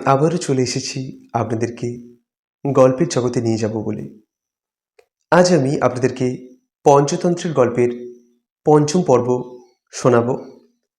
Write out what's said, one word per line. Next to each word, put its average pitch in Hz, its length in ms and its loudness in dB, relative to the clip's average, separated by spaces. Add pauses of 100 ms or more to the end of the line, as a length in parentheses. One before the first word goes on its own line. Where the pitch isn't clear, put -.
আবারও 147 320 2
চলে 135 260 -2
এসেছি - 680 -8
আপনাদেরকে 117 840 -6 (500)
গল্পের 131 420 4
জগতে 123 320 -2
নিয়ে 113 160 -2
যাব 110 160 -4
বলে। 107 480 -10 (1080)
আজ 175 220 4
আমি 139 280 0
আপনাদেরকে 127 760 -2 (280)
পঞ্চতন্ত্রের 160 680 2
গল্পের 120 600 0 (520)
পঞ্চম 151 360 4
পর্ব 123 560 0 (340)
শোনাব। 120 580 0 (480)